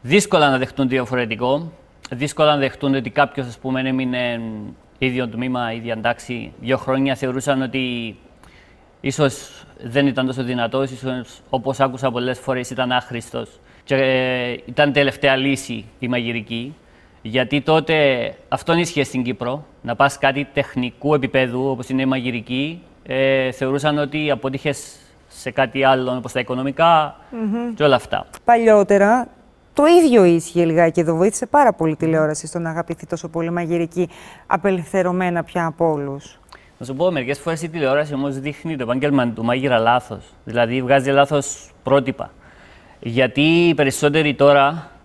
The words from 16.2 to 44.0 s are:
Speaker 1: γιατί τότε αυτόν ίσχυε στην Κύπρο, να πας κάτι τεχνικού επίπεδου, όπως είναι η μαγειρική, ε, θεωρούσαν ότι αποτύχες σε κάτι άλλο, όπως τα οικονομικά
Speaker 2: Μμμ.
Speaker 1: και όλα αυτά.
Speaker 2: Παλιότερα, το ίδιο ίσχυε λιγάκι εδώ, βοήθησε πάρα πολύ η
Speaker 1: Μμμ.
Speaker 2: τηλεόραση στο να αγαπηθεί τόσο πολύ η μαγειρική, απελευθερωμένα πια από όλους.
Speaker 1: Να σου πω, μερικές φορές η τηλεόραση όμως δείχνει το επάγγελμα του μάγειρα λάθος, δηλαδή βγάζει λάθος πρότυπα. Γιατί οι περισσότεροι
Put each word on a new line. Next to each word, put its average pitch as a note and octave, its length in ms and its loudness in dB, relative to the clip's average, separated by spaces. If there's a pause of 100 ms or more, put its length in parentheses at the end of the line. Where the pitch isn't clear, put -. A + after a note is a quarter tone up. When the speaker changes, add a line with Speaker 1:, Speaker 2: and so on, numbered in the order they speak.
Speaker 1:
γιατί B2+ 400 0
τότε D#3+ 340 2 (540)
αυτόν - 280 0
ίσχυε E3 260 0
στην B2+ 200 -4
Κύπρο, B2 420 -6 (160)
να A#2+ 140 -6
πας C#3 220 2
κάτι C#3 360 -2
τεχνικού C3+ 600 -2
επίπεδου, C3 560 0
όπως B2 200 -8
είναι C3 120 -2
η C3+ 40 -2
μαγειρική, C3 760 -4 (220)
ε, C3 480 0
θεωρούσαν C#3 460 -2
ότι D3 340 -2
αποτύχες C3+ 640 -4 (320)
σε - 240 -12
κάτι C3+ 320 0
άλλο, C3 320 2
όπως B2 160 -8
τα C3 80 -2
οικονομικά C#3 760 2 (160)
Speaker 2:
Μμμ. A#3 420 -4
Speaker 1:
και F3 100 -2
όλα C#3 120 6
αυτά. - 300 -4 (180)
Speaker 2:
Παλιότερα, A3 840 6 (460)
το C#4+ 120 2
ίδιο D#4 380 8
ίσχυε E3+ 420 4
λιγάκι E3 340 4
εδώ, E3 160 0
βοήθησε G3 300 0
πάρα C4 280 4
πολύ D#3+ 180 -2
η D#3 80 -4
Speaker 1:
Μμμ. E3 60 -2
Speaker 2:
τηλεόραση D#3 420 0
στο E3+ 120 -8
να E3 100 -6
αγαπηθεί E3 360 -8
τόσο E3+ 220 -8
πολύ E3 200 -4
η E3+ 40 -4
μαγειρική, E3+ 580 -2 (380)
απελευθερωμένα F3+ 960 0
πια F3 220 -4
από E3 260 0
όλους. C#3+ 480 -8 (380)
Speaker 1:
Να - 80 -12
σου C3 100 -8
πω, F3 160 0
μερικές C#3 280 -4
φορές E3 220 -6
η E3 80 -8
τηλεόραση D3 440 0
όμως C3+ 260 -4
δείχνει D3+ 360 -8
το C3 80 -6
επάγγελμα C3 440 0
του A2+ 160 -6
μάγειρα B2+ 340 2
λάθος, A2+ 480 0 (180)
δηλαδή A#2+ 380 0
βγάζει C3 280 2
λάθος C#3 600 0 (120)
πρότυπα. C3+ 480 0 (680)
Γιατί A#2+ 420 0
οι E3 320 4
περισσότεροι D3 600 2